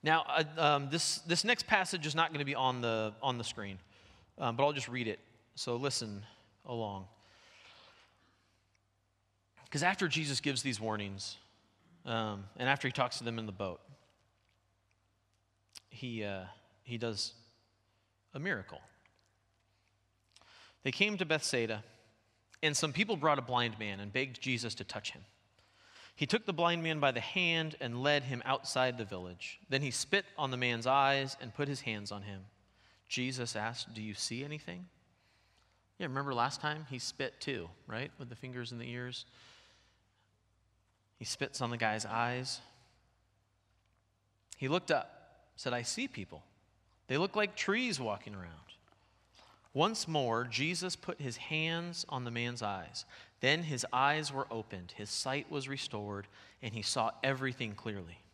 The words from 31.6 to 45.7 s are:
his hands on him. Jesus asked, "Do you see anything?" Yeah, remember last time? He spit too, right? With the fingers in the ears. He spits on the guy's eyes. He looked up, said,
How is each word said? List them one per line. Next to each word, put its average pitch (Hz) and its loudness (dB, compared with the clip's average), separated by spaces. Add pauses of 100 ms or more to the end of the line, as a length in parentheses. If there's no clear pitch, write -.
his 139 -4
hands 104 -4
on 101 -8
him. 98 -10 (600)
Jesus 127 -2
asked, 113 -4
"Do 110 -8
you 107 -6
see 120 -4
anything?" 151 -10 (1080)
Yeah, 175 -4
remember 135 -2
last 123 2
time? 151 -2
He 131 -6
spit - -6
too, 95 -4 (160)
right? 127 -6
With 123 -10
the 117 -12
fingers 123 -8
in 120 -8
the 117 -8
ears. 123 -8 (1900)
He 113 -12
spits - -2
on 120 2
the 120 -2
guy's 110 2
eyes. 120 -2 (2000)
He 131 -2
looked 170 2
up, - -2 (100)
said, 123 -2